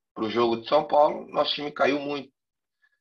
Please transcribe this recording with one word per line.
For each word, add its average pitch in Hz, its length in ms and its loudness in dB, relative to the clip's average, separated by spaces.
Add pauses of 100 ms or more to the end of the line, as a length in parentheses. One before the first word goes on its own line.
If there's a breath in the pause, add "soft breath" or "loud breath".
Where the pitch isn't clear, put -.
(140)
pro 110 160 -4
jogo 117 280 2
de 113 100 -10
São 147 200 2
Paulo, 147 440 2
nosso 147 240 -2
time 147 160 -8
caiu 139 280 0
muito. 143 320 -8 (680)